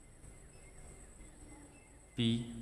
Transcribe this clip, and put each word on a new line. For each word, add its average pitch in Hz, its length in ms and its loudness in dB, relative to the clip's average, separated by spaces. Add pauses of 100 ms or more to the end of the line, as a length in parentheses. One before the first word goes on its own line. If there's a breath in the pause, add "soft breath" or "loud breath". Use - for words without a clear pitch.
(2250)
পি 117 140 10 (340)